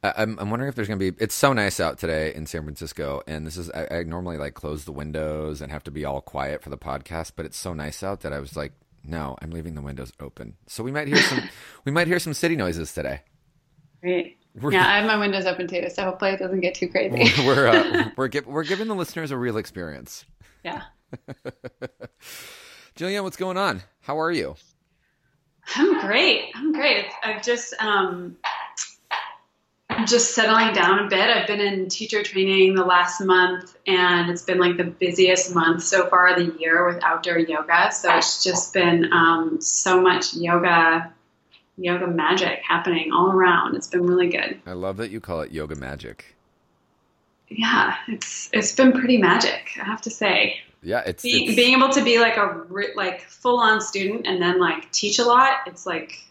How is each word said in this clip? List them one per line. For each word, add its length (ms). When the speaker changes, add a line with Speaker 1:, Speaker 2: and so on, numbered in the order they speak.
Speaker 1:
uh, 120
I'm, 240
I'm 100
wondering 200
if 60
there's 120
gonna 120
be, 200
it's 160
so 180
nice 260
out 180
today 360
in 120
San 180
Francisco, 640
and 200
this 100
is, 140
I, 160
I 40
normally, 340
like, 160
close 320
the 60
windows 720
and 100
have 140
to 60
be 140
all 160
quiet 400
for 80
the 80
podcast, 580
but 100
it's 120
so 160
nice 300
out 180
that 120
I 60
was 160
like, 180
"No, 380
I'm 100
leaving 240
the 60
windows 380
open." 360
So 160
we 80
might 160
hear 100
some, 240
Speaker 2:
<laughs> 220
Speaker 1:
we 60
might 160
hear 120
some 140
city 220
noises 380
today. 280
Speaker 2:
Great. 360
Speaker 1:
We're 140
Speaker 2:
Yeah, 140
I 100
have 80
my 120
windows 280
open 220
too, 220
so 140
hopefully 280
it 80
doesn't 220
get 140
too 140
crazy. 420
Speaker 1:
<laughs> 40
We're, 220
uh, 440
Speaker 2:
<laughs> 40
Speaker 1:
we're 120
gi-, 140
we're 220
giving 240
the 80
listeners 360
a 60
real 200
experience. 680
Speaker 2:
Yeah. 200
Speaker 1:
<laughs> 60
Julianne, 280
what's 140
going 200
on? 240
How 180
are 120
you? 240
Speaker 2:
I'm 260
great. 540
I'm 180
great. 320
It's, 180
I've 180
just, 400
um, 540
I'm 160
just 300
settling 380
down 260
a 80
bit. 120
I've 180
been 140
in 280
teacher 340
training 520
the 100
last 360
month, 540
and 420
it's 140
been, 160
like, 180
the 60
busiest 720
month 280
so 240
far 200
of 100
the 220
year 260
with 180
outdoor 360
yoga. 520
So 240
it's 280
just 300
been, 400
um, 480
so 400
much 340
yoga, 760
yoga 300
magic 600
happening 460
all 180
around. 440
It's 120
been 180
really 240
good. 360
Speaker 1:
I 80
love 240
that 140
you 80
call 220
it 100
yoga 240
magic. 600
Speaker 2:
Yeah, 460
it's, 440
it's 220
been 200
pretty 240
magic, 600
I 40
have 180
to 80
say. 500
Speaker 1:
Yeah, 200
it's, 180
Speaker 2:
Be-, 220
Speaker 1:
it's 100
Speaker 2:
being 220
able 160
to 100
be, 160
like, 160
a 100
re-, 280
like, 260
full-on 580
student 480
and 140
then, 180
like, 320
teach 280
a 40
lot, 420
it's 200
like 340